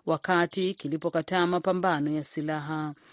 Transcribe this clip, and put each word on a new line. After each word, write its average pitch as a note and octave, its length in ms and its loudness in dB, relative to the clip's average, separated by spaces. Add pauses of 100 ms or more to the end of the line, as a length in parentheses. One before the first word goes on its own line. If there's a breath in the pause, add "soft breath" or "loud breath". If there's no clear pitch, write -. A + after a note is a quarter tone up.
wakati F3 680 2
kilipokataa E3 720 0
mapambano F3 640 2
ya D3+ 120 -2
silaha. D#3 720 -4 (180 soft breath)